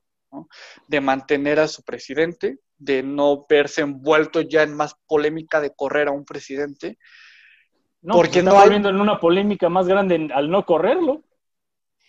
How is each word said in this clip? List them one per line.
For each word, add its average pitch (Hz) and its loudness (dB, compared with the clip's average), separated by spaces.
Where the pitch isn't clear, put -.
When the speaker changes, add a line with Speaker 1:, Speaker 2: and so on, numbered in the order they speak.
Speaker 1:
¿no? 147 -18
De 143 -2
mantener 139 0
a 156 2
su - -12
presidente, 165 -6
de 135 -2
no 143 0
verse 147 2
envuelto 151 0
ya 156 2
en 151 -4
más 147 -6
polémica 156 -2
de 143 -4
correr 147 -2
a 143 -2
un 143 -8
presidente. 147 -12
Speaker 2:
No, 175 -2
Speaker 1:
Porque 170 4
Speaker 2:
pues - -6
se 185 2
está 185 2
Speaker 1:
no 202 8
hay 196 10
Speaker 2:
volviendo 208 4
en 190 0
una 208 0
polémica 185 0
más 180 0
grande 190 2
en, 156 -4
al 143 -2
no 185 0
correrlo. 262 0